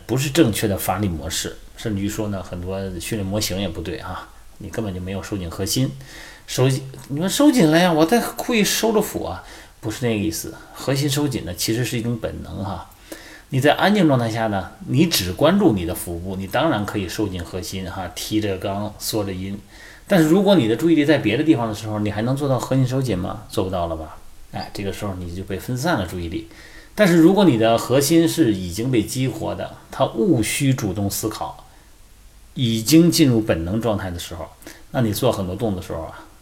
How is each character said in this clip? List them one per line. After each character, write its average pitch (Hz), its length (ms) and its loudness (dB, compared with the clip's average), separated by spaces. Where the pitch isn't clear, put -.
不 117 120 0
是 139 120 -2
正 135 240 4
确 107 160 -2
的 95 80 -2
发 95 220 -2
力 104 100 0
模 78 200 -6
式， - 280 -6
甚 110 220 -6
至 98 40 -4
于 101 60 0
说 104 220 -4
呢， 95 120 -4
很 90 200 -10
多 95 180 -6
训 110 200 -6
练 98 80 -4
模 104 160 -2
型 92 180 -4
也 101 80 -2
不 - 140 -8
对 87 160 -8
啊， - 320 -12
你 85 100 -12
根 117 160 -6
本 98 80 -6
就 90 80 -8
没 92 100 -8
有 98 100 -6
收 104 160 -6
紧 85 140 -6
核 95 140 -6
心。 131 260 0
收 131 240 2
紧， 135 200 -4
你 139 100 -4
说 185 80 0
收 285 240 6
紧 208 180 6
了 160 80 6
呀， 175 140 6
我 156 140 4
在 233 160 4
故 - 180 -2
意 208 80 4
收 220 300 0
着 208 80 4
腹 - 240 -4
啊， - 180 -8
不 110 100 -6
是 123 140 -4
那 113 120 0
个 101 60 0
意 - 80 0
思。 - 240 -8
核 - 220 -2
心 143 140 0
收 147 180 0
紧 104 160 -4
呢， 87 100 -8
其 110 200 -2
实 120 100 0
是 120 140 -4
一 117 40 -4
种 113 160 -2
本 82 260 -6
能 92 200 -8
哈。 95 260 -8
你 131 100 0
在 135 140 6
安 185 200 4
静 190 140 6
状 135 100 4
态 117 120 0
下 113 180 0
呢， 98 240 -2
你 135 200 4
只 92 260 -2
关 170 260 4
注 175 140 6
你 90 120 -2
的 82 80 -2
腹 85 260 -6
部， 92 180 -8
你 95 100 -8
当 131 220 0
然 104 160 0
可 107 120 -4
以 92 120 -4
收 107 180 -2
紧 92 160 -6
核 92 180 -8
心 95 300 -8
哈， 90 240 -8
提 - 240 -2
着 98 200 -2
肛， 104 380 -4
缩 104 280 -4
着 98 80 -6
阴。 95 260 -8
但 190 140 6
是 156 80 4
如 190 120 6
果 196 140 6
你 127 120 4
的 110 80 2
注 160 140 2
意 165 60 6
力 147 80 4
在 143 140 4
别 107 180 2
的 147 80 0
地 156 100 6
方 117 140 0
的 107 80 -4
时 107 120 -10
候， 107 120 -4
你 104 100 0
还 101 120 -4
能 123 120 0
做 139 140 -2
到 131 100 2
核 - 180 -2
心 135 120 4
收 131 140 0
紧 110 160 0
吗？ 92 320 -6
做 101 160 -2
不 92 40 -4
到 87 180 -2
了 82 100 -4
吧？ 80 200 -12
哎， - 200 -8
这 - 80 -8
个 98 120 -4
时 - 100 -8
候 98 120 -4
你 87 200 -8
就 95 80 -8
被 92 160 -6
分 127 180 -6
散 147 220 0
了 90 80 -2
注 92 100 -8
意 85 120 -6
力。 - 180 -8
但 208 120 6
是 170 100 6
如 165 160 10
果 196 100 4
你 139 140 6
的 113 200 4
核 127 220 2
心 165 280 4
是 135 260 2
已 92 180 -6
经 110 180 -4
被 117 140 2
激 131 240 -2
活 92 260 -4
的， 92 220 -10
它 135 140 0
无 196 360 2
需 135 320 0
主 104 200 -2
动 101 180 -2
思 - 160 -4
考， - 380 -8
已 113 280 0
经 160 300 6
进 160 160 6
入 113 140 4
本 85 240 0
能 104 160 -2
状 110 160 0
态 92 120 -6
的 87 80 -8
时 - 160 -10
候， 80 140 -10
那 135 100 0
你 110 100 2
做 113 200 2
很 104 140 -2
多 90 100 -6
动 107 180 -2
作 90 80 -6
的 - 40 -12
时 - 80 -8
候 82 100 -6
啊， - 220 -14